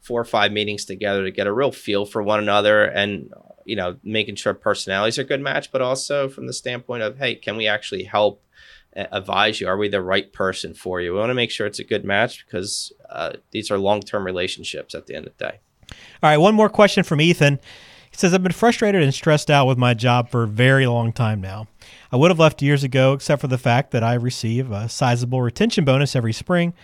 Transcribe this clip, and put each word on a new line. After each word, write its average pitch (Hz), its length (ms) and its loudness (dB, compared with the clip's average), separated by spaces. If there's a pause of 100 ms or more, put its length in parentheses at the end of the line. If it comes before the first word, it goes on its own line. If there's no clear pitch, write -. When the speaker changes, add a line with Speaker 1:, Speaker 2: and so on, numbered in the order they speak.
Speaker 1:
four 120 180 -4
or 117 60 -2
five 104 260 0
meetings 104 320 -4
together 98 400 -4
to 95 60 -4
get 101 160 -4
a 101 80 -2
real 135 180 0
feel 101 360 -4
for 107 160 -6
one 104 160 0
another, 104 460 4
and, 101 460 -4 (340)
you 104 100 -8
know, 90 280 -6
making 107 300 -4
sure 98 220 -4
personalities 104 640 -2
are - 20 -2
a 131 40 -6
good 139 160 -4
match, 143 300 -6
but 135 80 -2
also 135 480 -2
from 131 200 -12
the 127 60 -10
standpoint 120 500 -8
of, 110 160 -6
hey, 127 160 -2
can 104 200 -8
we 110 120 -2
actually 104 380 -4
help, 104 360 0 (560)
uh, 98 140 -6
advise 101 500 -2
you? 92 60 -6
Are 95 100 0
we 104 100 0
the 98 140 -2
right 95 320 -2
person 92 400 -4
for 92 260 -8
you? 87 140 -4
We 98 60 -2
wanna 120 160 -2
make 120 160 0
sure 107 160 -4
it's 104 100 -10
a - 60 -10
good 101 200 -4
match 101 420 -2
because, - 460 -8 (200)
uh, 80 220 -8 (180)
these 107 180 -6
are 101 80 0
long-term 101 480 -2
relationships 90 720 -8
at 76 100 -14
the - 80 -14
end 76 140 -12
of - 100 -20
the - 80 -8
day. - 140 -10 (640)
Speaker 2:
All 156 60 6
right, 151 80 6
one 202 180 6
more 214 140 6
question 202 340 4
from 151 180 0
Ethan. 151 380 4 (500)
He - 80 -20
says, 180 160 2
"I've 185 80 4
been 180 100 0
frustrated 208 520 2
and 135 100 2
stressed 151 380 2
out 139 160 6
with 131 100 2
my 123 160 4
job 120 360 2
for 120 140 0
a 110 40 -2
very 127 400 4
long 117 260 0
time 110 260 0
now. 98 280 -10 (440)
I - 40 0
would 165 160 6
have 165 80 2
left 156 220 4
years 143 220 2
ago, 131 300 4
except 143 280 -2
for 143 60 -4
the 127 100 0
fact 123 340 0
that 113 120 0
I 120 120 2
receive 120 560 -4
a 107 180 -6
sizable 123 520 0
retention 180 440 0
bonus 135 300 2
every 113 180 0
spring, 175 400 0 (100)